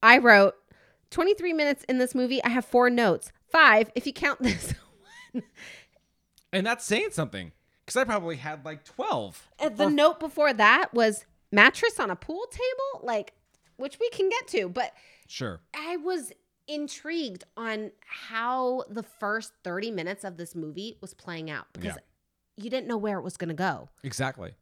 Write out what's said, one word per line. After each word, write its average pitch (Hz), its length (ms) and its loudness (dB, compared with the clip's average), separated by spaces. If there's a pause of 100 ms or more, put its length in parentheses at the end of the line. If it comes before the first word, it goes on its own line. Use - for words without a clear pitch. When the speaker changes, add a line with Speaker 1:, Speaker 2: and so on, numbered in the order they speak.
Speaker 1:
I 233 140 10
wrote, 214 380 8 (540)
"Twenty-three 359 440 0
minutes 294 320 0
in 262 120 0
this 247 160 0
movie, 254 300 0
I 240 60 2
have 240 160 0
four 247 240 4
notes. 240 420 2 (160)
Five, 294 480 6
if 247 100 -6
you 285 80 -6
count 294 260 -2
<laughs> 262 40 -4
this 196 300 -2 (580)
one." 254 120 -6 (1080)
Speaker 2:
And 190 140 -2
that's 233 200 -4
saying 359 260 0
something, 101 400 -8 (340)
'cause - 120 -8
I 262 60 2
probably 190 340 -4
had, 147 280 -12
like, 156 200 -14
twelve. 147 640 -8 (100)
Speaker 1:
Uh, 302 100 -2
the 220 160 0
Speaker 2:
Or 294 60 4
Speaker 1:
note 302 280 4
before 294 340 0
that 226 400 4
was 220 320 2 (260)
mattress 254 480 6
on 208 120 -2
a 180 40 -4
pool 359 320 -10
table, 508 580 -6
like, 220 280 -4 (440)
which 277 220 -10
we 466 100 0
can 392 200 0
get 494 200 -4
to, 185 200 -2
but 220 240 -6 (340)
Speaker 2:
Sure. 101 340 -10 (120)
Speaker 1:
I 330 240 -8
was 330 340 -6 (360)
intrigued 294 760 -8 (120)
on 220 360 -8 (140)
how 247 840 -4
the 214 140 -10
first 214 500 -8 (100)
thirty 196 280 -6
minutes 185 320 -8
of 185 140 -12
this 170 180 -12
movie 170 440 -10
was - 140 -18
playing 160 360 -12
out 147 240 -12
because 87 220 -10
Speaker 2:
Yeah. - 680 -20
Speaker 1:
you 233 60 -10
didn't 254 180 -6
know 233 100 -4
where 202 220 -4
it - 20 -12
was 175 160 -12
gonna 170 160 -6
go. 160 360 -6 (140)
Speaker 2:
Exactly. 127 580 -8